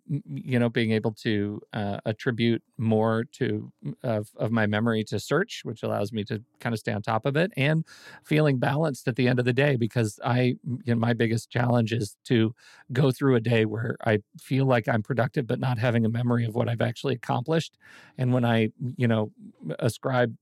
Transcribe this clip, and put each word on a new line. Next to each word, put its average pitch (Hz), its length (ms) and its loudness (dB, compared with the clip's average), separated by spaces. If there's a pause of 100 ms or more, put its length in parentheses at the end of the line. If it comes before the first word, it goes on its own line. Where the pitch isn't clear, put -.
m-, 139 160 -4
m-, 135 180 -10
you 127 160 0
know, 120 100 2
being 113 220 0
able 110 220 0
to, 104 480 -2 (120)
uh, 101 320 -4
attribute 113 580 0 (140)
more 113 560 2
to, 117 380 -4 (320)
of, 107 340 -4
of 113 140 -4
my 113 140 2
memory 110 400 0
to 104 140 -4
search, - 440 -2
which 120 200 -10
allows 110 280 -4
me 107 140 -4
to 113 160 -6 (180)
kinda 117 180 -4
stay - 140 -6
on 107 100 -4
top 110 240 -2
of 135 100 0
it, 180 220 0
and 156 280 2 (380)
feeling 151 360 2
balanced 143 480 -2
at 120 80 -2
the 123 120 2
end 127 120 4
of 123 60 0
the 127 80 2
day, 139 220 2
because 113 480 0
I, 123 400 2
you 120 300 -4
know, - 20 2
my 117 180 2
biggest 113 360 0
challenge 120 420 2
is 113 340 -4
to 110 280 2 (380)
go 139 200 4
through 135 240 2
a 117 60 4
day 113 240 4
where 107 400 -4
I 107 140 4 (200)
feel 135 260 0
like 120 220 2
I'm 117 160 0
productive, 120 440 -2
but 123 120 -2
not 127 180 -2
having 117 280 2
a 110 40 2
memory 120 360 0
of 107 100 -6
what 117 140 0
I've 117 120 -2
actually 120 340 -2
accomplished. 139 640 -2 (400)
And 123 160 0
when 123 120 2
I, 113 240 4 (260)
you 123 120 0
know, 110 240 2 (480)
ascribe 123 640 0